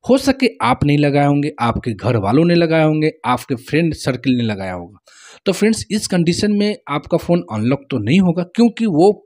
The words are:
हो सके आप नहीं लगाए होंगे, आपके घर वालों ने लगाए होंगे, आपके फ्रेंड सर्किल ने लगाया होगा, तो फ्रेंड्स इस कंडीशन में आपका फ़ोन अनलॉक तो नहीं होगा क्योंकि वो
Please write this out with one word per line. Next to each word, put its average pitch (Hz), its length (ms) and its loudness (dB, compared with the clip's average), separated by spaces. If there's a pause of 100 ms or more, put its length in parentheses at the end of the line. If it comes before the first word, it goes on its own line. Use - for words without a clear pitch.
हो 262 140 4
सके 262 320 0 (120)
आप - 220 0
नहीं 147 140 2
लगाए 143 280 2
होंगे, 143 340 0
आपके 120 320 -2
घर 113 260 -2
वालों 110 260 2
ने 175 100 2
लगाए 160 300 2
होंगे, 156 280 0 (140)
आपके 123 340 -2
फ्रेंड 156 360 -2
सर्किल 127 400 -2
ने 120 80 -2
लगाया 95 280 -4
होगा, 87 260 -12 (480)
तो 196 60 0
फ्रेंड्स 214 380 0
इस 214 160 -4
कंडीशन 175 480 0
में 208 220 -2 (140)
आपका 151 280 -4
फ़ोन 175 340 -2
अनलॉक 123 380 -2
तो 135 100 -4
नहीं 123 200 2
होगा 180 220 0 (120)
क्योंकि 226 340 0
वो 180 240 4 (140)